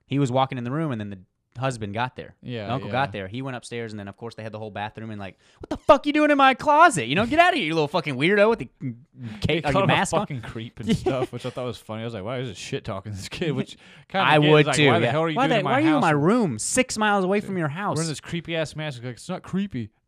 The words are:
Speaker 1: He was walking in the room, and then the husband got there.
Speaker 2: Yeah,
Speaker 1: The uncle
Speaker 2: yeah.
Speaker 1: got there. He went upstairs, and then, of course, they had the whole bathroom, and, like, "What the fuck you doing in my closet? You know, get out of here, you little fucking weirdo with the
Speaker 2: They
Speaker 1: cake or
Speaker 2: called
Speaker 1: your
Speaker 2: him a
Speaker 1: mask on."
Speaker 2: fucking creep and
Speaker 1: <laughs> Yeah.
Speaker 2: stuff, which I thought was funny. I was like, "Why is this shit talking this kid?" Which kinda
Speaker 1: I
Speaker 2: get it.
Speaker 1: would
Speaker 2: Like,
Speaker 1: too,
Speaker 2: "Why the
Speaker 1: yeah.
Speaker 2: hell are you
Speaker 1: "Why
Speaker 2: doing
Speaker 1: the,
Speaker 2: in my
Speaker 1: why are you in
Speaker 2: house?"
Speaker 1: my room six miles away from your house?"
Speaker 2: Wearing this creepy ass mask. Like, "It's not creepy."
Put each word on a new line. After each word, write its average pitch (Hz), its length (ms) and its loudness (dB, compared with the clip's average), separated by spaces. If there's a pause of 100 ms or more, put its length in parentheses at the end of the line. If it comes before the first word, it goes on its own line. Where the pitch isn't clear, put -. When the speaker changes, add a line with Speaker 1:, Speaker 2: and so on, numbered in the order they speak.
Speaker 1:
He 139 140 0
was 139 120 4
walking 131 260 0
in 120 80 -8
the 123 60 -6
room, 156 200 -2
and 110 80 -4
then 104 100 -8
the 98 100 -12 (420)
husband 113 320 -4
got 120 240 -6
there. - 240 -16
Speaker 2:
Yeah, 117 260 -8
Speaker 1:
The 117 60 -4
uncle 104 160 -6
Speaker 2:
yeah. - 20 -10
Speaker 1:
got 127 220 -2
there. 98 160 -8
He 120 120 -10
went 135 140 -8
upstairs, 117 380 -10
and 107 60 -10
then, 101 100 -12
of - 80 -16
course, 117 180 -14
they 110 80 -12
had 110 80 -10
the 107 80 -10
whole 110 100 -10
bathroom, 107 420 -10
and, 107 100 -10
like, 95 160 -12 (240)
"What - 80 -12
the 311 80 -6
fuck 285 280 4
you 294 60 -4
doing 302 200 2
in 285 60 2
my 269 160 6
closet? 285 540 4
You 139 80 0
know, 214 100 2
get 285 140 2
out 359 140 6
of - 20 -2
here, 233 100 -2
you 156 80 -2
little 156 140 2
fucking 151 300 -2
weirdo 202 320 4
with 226 100 0
the 127 100 -10 (120)
Speaker 2:
They 127 120 -6 (460)
Speaker 1:
cake 160 260 0
or 147 60 0
Speaker 2:
called - 40 2
Speaker 1:
your 196 100 4
Speaker 2:
him 151 60 2
a - 20 4
Speaker 1:
mask 175 200 0
on." 160 60 4
Speaker 2:
fucking 139 220 -6
creep - 400 -12
and 104 80 -2
Speaker 1:
<laughs> - 0 -
Yeah. 226 60 4
Speaker 2:
stuff, - 360 -2
which 123 140 -8
I 123 60 -6
thought 131 140 -8
was 113 120 -6
funny. 110 240 -10
I 113 40 -6
was 117 80 -8
like, 95 120 -8
"Why 127 140 -6
is 127 100 -6
this 110 80 -12
shit - 260 -8
talking 104 300 -8
this 95 160 -10
kid?" 165 240 -4
Which - 240 -6 (320)
kinda 190 180 2
Speaker 1:
I 151 120 8
Speaker 2:
get 147 60 6
it. 151 60 6
Speaker 1:
would 151 160 8
Speaker 2:
Like, 135 80 0
Speaker 1:
too, 147 120 6
Speaker 2:
"Why 120 120 6
the 120 60 2
Speaker 1:
yeah. 117 80 2
Speaker 2:
hell 160 100 2
are 165 60 0
you 156 80 -2
Speaker 1:
"Why 254 100 2
Speaker 2:
doing 254 80 2
Speaker 1:
the, 214 40 4
Speaker 2:
in - 40 0
my - 80 0
Speaker 1:
why 254 60 4
are 294 40 2
you 320 60 4
in 311 60 4
Speaker 2:
house?" 277 80 2
Speaker 1:
my 170 100 4
room 151 480 2
six - 380 0
miles 202 260 2
away 196 160 2
from 196 180 -4
your 156 120 0
house?" 170 260 -4
Speaker 2:
Wearing 160 140 -2
this 139 100 -6
creepy 165 380 -6
ass 156 180 -4
mask. 147 260 -8
Like, 123 120 -8
"It's - 160 -16
not 180 120 -6
creepy." 180 480 -4 (180)